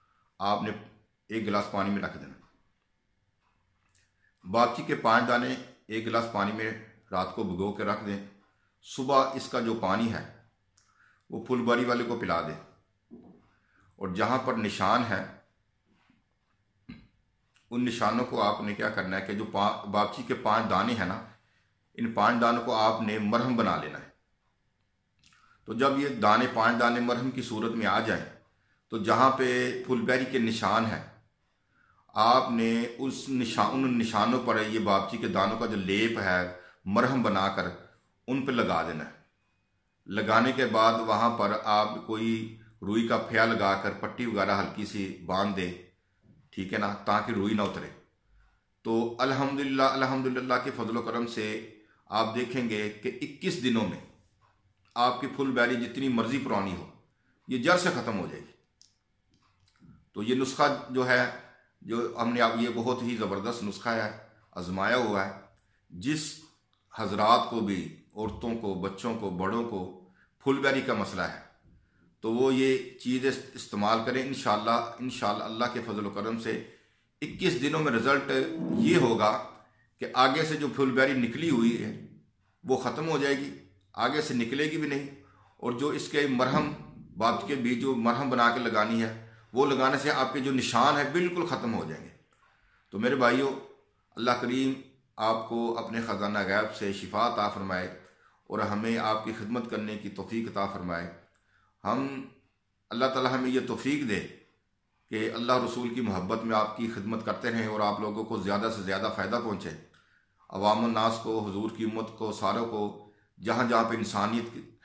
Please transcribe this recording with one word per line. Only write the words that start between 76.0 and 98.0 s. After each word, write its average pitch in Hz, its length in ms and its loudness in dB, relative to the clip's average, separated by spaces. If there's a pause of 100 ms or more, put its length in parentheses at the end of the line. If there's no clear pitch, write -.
करम 107 280 -4
से 113 140 -4 (680)
इक्कीस 151 400 -2
दिनों 147 180 0
में 147 120 0
रिजल्ट 139 380 2 (520)
ये 175 160 6
होगा 110 340 4 (720)
कि 113 160 -6
आगे 135 260 6
से 156 140 -2
जो 143 120 -2
फुलबेरी 135 460 4
निकली 127 340 0
हुई 117 260 4
है 107 160 -6 (720)
वो 127 140 0
ख़त्म 123 280 -4
हो 160 140 0
जाएगी, 139 320 -2 (440)
आगे 131 260 0
से 151 140 -4
निकलेगी 135 420 0
भी 151 100 -2
नहीं। 139 200 -4 (520)
और 120 160 -2
जो 143 180 0
इसके 147 360 0
मरहम, 135 400 2 (460)
बात 117 320 2
के 143 100 -2
भी 123 200 0
जो 131 200 0
मरहम 120 320 0
बना 117 200 4
के 120 120 2
लगानी 113 400 2
है, 113 100 -2 (420)
वो 131 120 4
लगाने 135 340 4
से 143 120 -2
आपके 131 300 0
जो 135 120 0
निशान 123 420 4
है 139 180 0
बिल्कुल 175 340 0
ख़त्म 120 240 -2
हो 87 140 -2
जाएंगे। 78 260 -12 (840)
तो 98 60 -4
मेरे 127 180 2
भाइयों, 127 340 4 (640)
अल्लाह 120 200 2
करीम 131 380 0 (420)
आपको 113 560 0
अपने 113 300 -4
ख़जाना 104 420 -2
गैब 104 280 0
से 101 220 -4
शिफा 101 300 -2
अता 104 240 0
फरमाए 92 420 -4 (580)